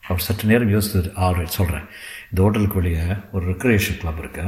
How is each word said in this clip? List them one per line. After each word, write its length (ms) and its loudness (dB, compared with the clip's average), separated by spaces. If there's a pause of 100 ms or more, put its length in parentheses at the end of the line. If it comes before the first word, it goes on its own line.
அவர் 120 -2
சற்று 280 -2
நேரம் 200 4
யோசித்து, 520 2
"ஆல்ரைட், 240 2
சொல்றேன். 420 -2 (380)
இந்த 180 0
ஹோட்டலுக்கு 400 2
வெளியே 200 0 (300)
ஒரு 140 -2
ரெக்ரியேஷன் 520 2
கிளப் 200 -6
இருக்கு. 300 -10